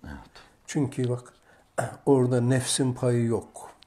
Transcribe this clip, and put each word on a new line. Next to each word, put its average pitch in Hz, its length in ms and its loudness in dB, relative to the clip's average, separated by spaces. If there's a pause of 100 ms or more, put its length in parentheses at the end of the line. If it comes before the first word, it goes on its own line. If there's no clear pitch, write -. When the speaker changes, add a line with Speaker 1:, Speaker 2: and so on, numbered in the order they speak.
Speaker 1:
Evet. 71 100 -14 (520)
Speaker 2:
Çünkü 127 420 -2
bak, 120 240 -6 (460)
<clears throat> - 280 -6
orada 127 340 4
nefsin 127 540 0
payı 120 300 2
yok. - 460 -4 (160)